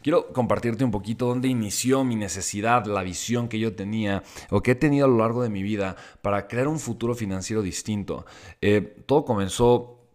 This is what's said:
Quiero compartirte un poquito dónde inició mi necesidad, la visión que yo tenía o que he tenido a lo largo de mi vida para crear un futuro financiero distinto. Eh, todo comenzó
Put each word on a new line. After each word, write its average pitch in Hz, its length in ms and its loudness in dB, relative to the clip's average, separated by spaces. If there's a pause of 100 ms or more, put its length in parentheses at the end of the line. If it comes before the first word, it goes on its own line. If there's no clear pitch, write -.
Quiero - 320 0
compartirte 113 500 0
un 123 80 2
poquito 113 360 -4
dónde 127 220 0
inició 123 540 0
mi 120 120 0
necesidad, 104 720 0
la 98 160 -2
visión 113 440 -4
que 113 120 -4
yo 110 160 -2
tenía 101 480 -2 (260)
o 104 140 2
que 123 80 4
he 127 40 6
tenido 143 300 4
a - 20 8
lo 123 100 6
largo 113 260 2
de 113 60 -2
mi 98 120 -4
vida 98 340 -2 (280)
para 101 240 0
crear 127 200 -2
un 156 120 -2
futuro 120 340 -4
financiero 107 480 -4
distinto. 95 640 -4 (340)
Eh, 104 460 0
todo 139 140 4
comenzó 120 800 2 (160)